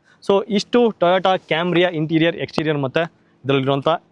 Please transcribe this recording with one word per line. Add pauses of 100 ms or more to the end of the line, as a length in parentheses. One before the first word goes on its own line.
(280)
So
ಇಷ್ಟು
Toyota (100)
Camry-ಯ
ಇಂಟೀರಿಯರ್,
ಎಕ್ಸ್ಟೀರಿಯರ್
ಮತ್ತೆ (260)
ಇದರಲ್ಲಿರುವಂಥ (240)